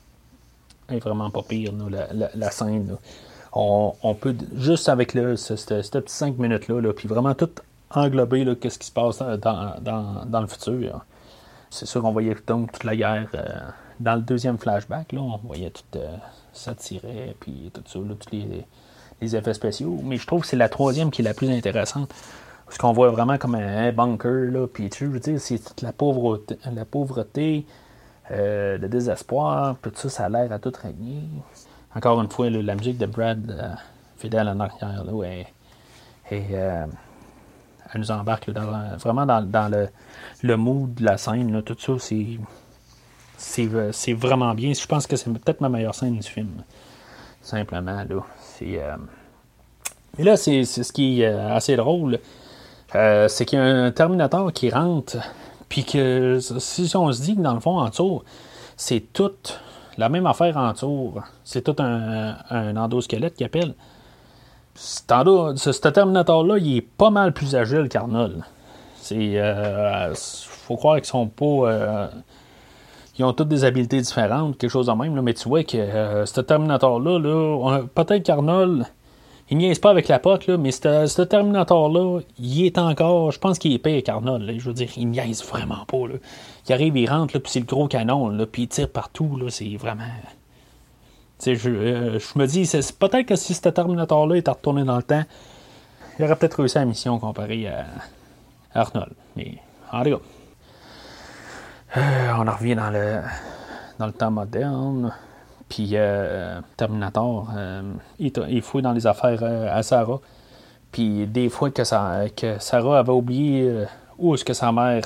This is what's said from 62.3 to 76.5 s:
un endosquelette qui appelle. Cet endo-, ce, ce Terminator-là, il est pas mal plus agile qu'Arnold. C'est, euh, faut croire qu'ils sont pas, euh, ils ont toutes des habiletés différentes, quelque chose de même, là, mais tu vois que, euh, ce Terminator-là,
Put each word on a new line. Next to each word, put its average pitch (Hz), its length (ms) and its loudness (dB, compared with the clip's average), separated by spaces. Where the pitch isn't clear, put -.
un 110 280 -2
endosquelette 117 580 -2
qui - 80 -4
appelle. 160 320 -2
Cet - 380 -4
endo-, 156 460 6
ce, 143 140 0
ce - 160 4
Terminator-là, 180 680 6
il 147 200 2
est 113 40 0
pas - 280 4
mal 202 240 4
plus 139 220 -2
agile 131 340 2
qu'Arnold. 110 520 -2
C'est, 104 440 -2
euh, 101 760 0
faut - 600 -10
croire 151 180 6
qu'ils 139 100 0
sont 120 220 -2
pas, 147 180 -4
euh, 110 640 2
ils 131 60 4
ont 123 80 4
toutes 151 160 0
des 143 140 4
habiletés 127 380 4
différentes, 127 560 0
quelque 117 140 -2
chose 127 160 2
de 120 60 4
même, 143 220 0
là, 135 60 0
mais 120 120 2
tu - 140 -6
vois 151 160 2
que, - 140 -4
euh, 104 480 0
ce - 160 -2
Terminator-là, 151 800 4